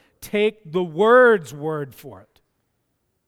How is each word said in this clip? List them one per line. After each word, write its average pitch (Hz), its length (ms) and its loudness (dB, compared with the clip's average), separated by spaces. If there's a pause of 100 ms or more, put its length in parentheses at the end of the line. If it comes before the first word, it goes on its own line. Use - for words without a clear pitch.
(220)
Take 208 500 -4
the 180 100 -2
word's 202 680 2
word 147 420 -10
for 104 280 -20
it. - 180 -20 (880)